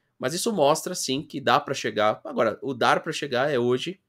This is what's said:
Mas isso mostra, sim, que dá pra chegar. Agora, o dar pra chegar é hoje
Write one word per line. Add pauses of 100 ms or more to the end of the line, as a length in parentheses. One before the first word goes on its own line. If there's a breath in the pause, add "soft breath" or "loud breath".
(180)
Mas
isso
mostra,
sim,
que
dá
pra
chegar.
Agora,
o
dar
pra
chegar
é
hoje